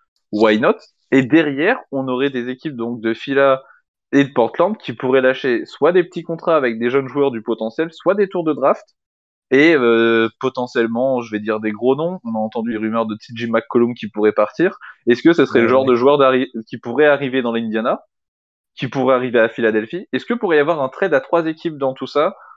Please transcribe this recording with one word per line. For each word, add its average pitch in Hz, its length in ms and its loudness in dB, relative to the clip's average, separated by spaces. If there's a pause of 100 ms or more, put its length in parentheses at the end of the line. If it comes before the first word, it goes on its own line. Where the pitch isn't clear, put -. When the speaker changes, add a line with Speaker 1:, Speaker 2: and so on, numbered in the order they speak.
(320)
Speaker 1:
Why 107 280 4
not ? 170 160 2 (360)
Et 135 120 4
derrière, 151 560 0 (120)
on 135 160 -6
aurait 131 220 -2
des 127 200 -6
équipes 127 260 -10
donc 117 260 -6
de 110 140 -2
Fila 139 480 0 (480)
et 139 120 4
de 139 100 -6
Portland 170 440 0
qui - 160 -10
pourraient 131 280 0
lâcher 127 440 0
soit - 260 0
des 180 120 4
petits 175 200 -12
contrats 165 320 -4
avec 123 240 0
des 120 120 -2
jeunes 135 160 0
joueurs 139 240 -2
du 113 100 -8
potentiel, 113 500 -6
soit - 240 -2
des 208 140 0
tours 180 140 -4
de 156 100 -2
draft. 135 320 -2 (640)
Et, 151 260 4
euh, 117 540 2 (100)
potentiellement, 123 800 -2
je 113 100 -12
vais 107 80 -4
dire 107 200 -4
des 107 120 -4
gros 117 240 0
noms. 175 280 -6
On 113 120 -8
a 110 40 -4
entendu 110 320 -6
les 110 60 -4
rumeurs 110 300 -4
de 107 80 -8
T - 200 -18
J 117 140 -8
McCollum 117 460 0
qui 113 140 -10
pourrait 104 220 0
partir. 131 460 -2 (300)
Est-ce 120 160 2
que 170 100 6
ce 147 120 2
serait 127 140 2
le 117 60 4
Speaker 2:
Ouais, 113 60 2
Speaker 1:
genre 131 120 4
Speaker 2:
ouais. 131 60 0
Speaker 1:
de 123 60 4
joueur 135 220 4
d'arri-, 131 340 2 (160)
qui 127 100 -14
pourrait 123 300 0
arriver 139 340 0
dans 120 100 -2
l'Indiana, 113 520 -4 (720)
qui 139 120 -8
pourrait 131 280 2
arriver 123 240 0
à 113 100 4
Philadelphie ? 110 640 -2
Est-ce 131 120 -4
que - 80 -2
pourrait 196 240 0
y - 20 6
avoir 151 220 0
un 131 80 -2
trade 190 240 -4
à 139 80 4
trois 170 240 -2
équipes 160 320 -8
dans 135 160 -4
tout 131 140 -10
ça 160 280 -2 (220)